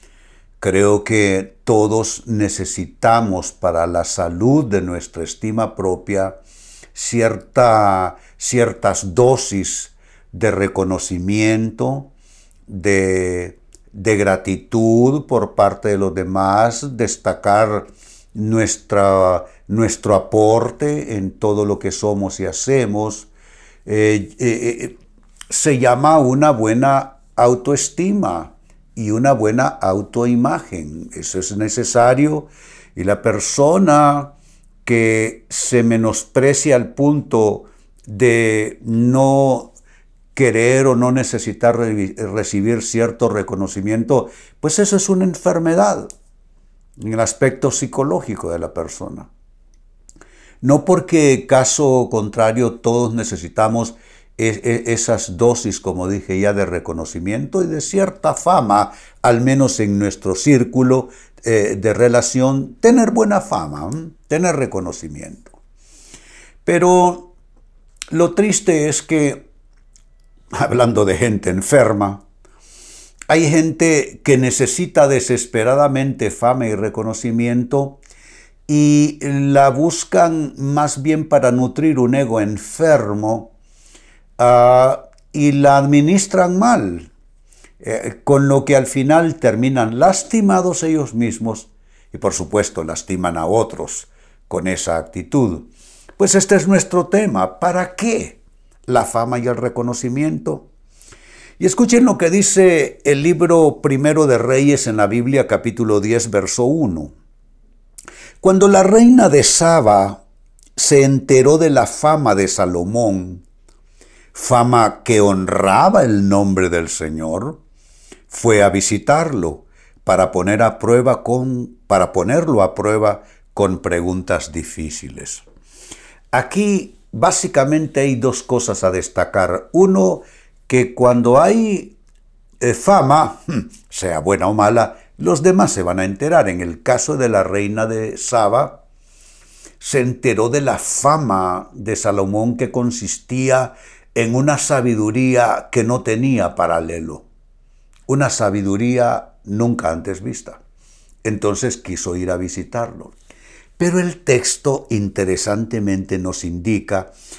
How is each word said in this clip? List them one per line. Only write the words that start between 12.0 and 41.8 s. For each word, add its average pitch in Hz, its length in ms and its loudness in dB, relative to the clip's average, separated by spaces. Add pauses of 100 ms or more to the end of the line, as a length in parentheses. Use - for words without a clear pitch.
de, 92 880 -2 (340)
de 104 240 0
gratitud 113 1080 0
por 117 300 -2
parte 98 320 0
de 101 100 0
los 95 160 -2
demás, 98 840 -2
destacar 104 920 -2 (500)
nuestra, 98 1080 0 (200)
nuestro 104 480 -2
aporte 117 1040 0
en 98 160 -6
todo 104 320 -2
lo 101 140 -2
que 98 120 -6
somos 101 480 -4
y 95 80 -6
hacemos. 107 840 -4 (580)
Eh, 107 520 0
eh, 117 420 -2
eh, - 180 -12 (500)
se 147 300 0
llama 131 400 4
una 143 320 4
buena 127 680 0 (180)
autoestima 123 1200 0 (400)
y 110 160 -6
una 123 220 2
buena 113 340 0
autoimagen. 104 1500 -4
Eso 82 240 -10
es 92 180 -8
necesario. 127 880 0 (480)
Y 87 100 -8
la 101 180 -2
persona 147 1120 2 (520)
que 110 640 0
se - 340 -2
menosprecia 120 960 0
al 123 160 -4
punto 139 720 0 (420)
de 110 760 0
no 131 880 0 (640)
querer 123 520 2
o 131 80 4
no 123 160 2
necesitar 120 680 0
re-, 107 400 -2